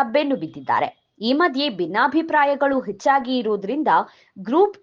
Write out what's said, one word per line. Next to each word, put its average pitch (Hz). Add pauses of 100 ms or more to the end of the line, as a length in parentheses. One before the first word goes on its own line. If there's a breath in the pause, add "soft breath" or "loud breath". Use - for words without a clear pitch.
ಬೆನ್ನು 277
ಬಿದ್ದಿದ್ದಾರೆ. 135 (320)
ಈ 220
ಮಧ್ಯೆ 294
ಭಿನ್ನಾಭಿಪ್ರಾಯಗಳು 277
ಹೆಚ್ಚಾಗಿ 262
ಇರೋದ್ರಿಂದ 214 (460 soft breath)
ಗ್ರೂಪ್ 302